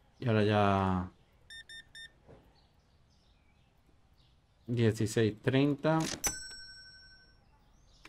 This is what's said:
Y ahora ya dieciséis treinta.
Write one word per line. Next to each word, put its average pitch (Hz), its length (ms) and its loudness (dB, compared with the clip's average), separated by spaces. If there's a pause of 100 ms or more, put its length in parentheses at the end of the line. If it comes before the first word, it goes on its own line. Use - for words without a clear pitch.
(200)
Y 127 80 -6
ahora 110 160 2
ya 98 640 2 (3500)
dieciséis 110 760 0
treinta. 143 580 0 (2000)